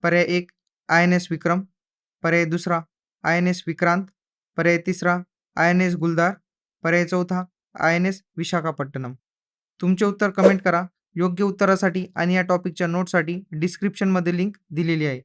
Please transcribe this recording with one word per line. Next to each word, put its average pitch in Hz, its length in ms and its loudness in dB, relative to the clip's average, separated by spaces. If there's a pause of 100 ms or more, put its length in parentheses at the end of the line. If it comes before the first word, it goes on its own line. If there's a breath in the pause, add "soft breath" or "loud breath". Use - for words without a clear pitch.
पर्याय 175 200 2
एक 175 280 -2 (380)
आयएनएस 175 420 4
विक्रम, 170 300 0 (600)
पर्याय 170 220 2
दुसरा 170 360 -2 (420)
आयएनएस 175 440 0
विक्रांत, 175 380 0 (520)
पर्याय 170 200 2
तिसरा 180 420 -2 (360)
आयएनएस 175 400 2
गुलदार, 170 380 0 (500)
पर्याय 175 220 2
चौथा 180 380 -2 (360)
आयएनएस 175 440 0 (140)
विशाखापट्टणम. 143 760 -4 (680)
तुमचे 185 240 2
उत्तर 202 240 0
कमेंट 190 320 4
करा. 180 260 0 (280)
योग्य 180 280 -2
उत्तरासाठी 190 720 0
आणि 175 200 0
या 185 60 2
टॉपिकच्या 180 460 -2
नोटसाठी 175 640 -2
डिस्क्रिप्शनमध्ये 180 840 -2
लिंक 196 200 -4 (120)
दिलेली 160 360 -2
आहे. 127 200 -4